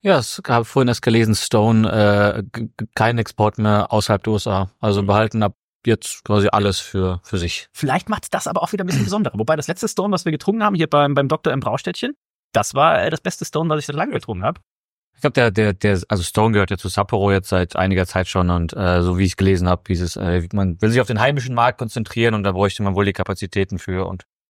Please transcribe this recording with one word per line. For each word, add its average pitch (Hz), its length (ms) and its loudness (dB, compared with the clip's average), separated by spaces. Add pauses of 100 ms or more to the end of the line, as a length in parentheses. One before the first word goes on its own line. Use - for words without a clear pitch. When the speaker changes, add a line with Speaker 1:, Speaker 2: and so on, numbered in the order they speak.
Speaker 1:
Ja, 190 160 4
es - 260 -6
gab 117 220 2
vorhin 131 220 2
erst 120 140 0
gelesen, 113 320 4
Stone, 110 560 4
äh, 104 520 4 (100)
g-, 113 240 -8
g-, 107 180 -8
kein 117 240 2
Export 107 400 0
mehr 107 320 2
außerhalb 107 320 0
der 110 120 -2
U - 20 2
S 98 100 -4
A. 95 240 -2 (100)
Also 101 220 0
Speaker 2:
Mhm. 98 40 -2
Speaker 1:
behalten 107 360 2
ab 101 120 -2 (320)
jetzt - 380 -2
quasi 104 280 2
alles 101 260 2
für, 92 460 -4
für - 140 -6
sich. 87 340 -6
Speaker 2:
Vielleicht 147 380 -4
macht's 202 200 -6
das - 160 -4
aber - 160 -2
auch 170 100 -4
wieder 196 120 -4
ein - 20 -6
bisschen 139 180 0
besonderer. 185 340 -2
Wobei 120 180 0
das 151 120 -6
letzte 208 200 -6
Stone, 202 240 -2
was 180 140 -2
wir 160 60 0
getrunken 202 300 -2
haben, 208 140 0
hier 165 120 0
beim, 143 260 2
beim 139 140 2
Doktor 156 240 -2
M 131 80 -4
Braustädtchen, 180 520 -4 (400)
das - 220 0
war, 147 280 4
äh, 113 80 0
das 156 120 -4
beste 185 240 -6
Stone, 160 240 -2
was 151 100 -2
ich - 60 -10
seit 143 100 -8
langem 220 160 -4
getrunken 101 320 -6
hab. 151 160 -4 (560)
Speaker 1:
Ich - 40 -20
glaub, 143 140 0
der, 120 180 4
der, 107 220 2
der, 98 340 0
also 95 160 0
Stone 107 300 2
gehört 101 160 2
ja 98 60 -2
zu 92 120 -10
Sapporo 101 440 0
jetzt 95 160 0
seit 90 280 0
einiger 92 300 2
Zeit 92 220 -2
schon 90 220 2
und, 85 260 0
äh, 90 260 2
so 90 140 0
wie 95 80 2
ich 90 120 0
gelesen 92 320 2
hab, 90 180 -2
hieß 90 140 -2
es, 87 160 -6
äh, 87 360 -2
man 92 300 -2
will 110 80 2
sich 123 100 2
auf 117 60 0
den 110 140 -2
heimischen 123 340 0
Markt 120 240 2
konzentrieren 117 560 -2
und 104 80 -2
da 98 100 0
bräuchte 98 300 0
man 98 140 0
wohl 101 80 2
die 98 80 0
Kapazitäten 95 680 -4
für 92 280 -4
und 92 180 -12 (260)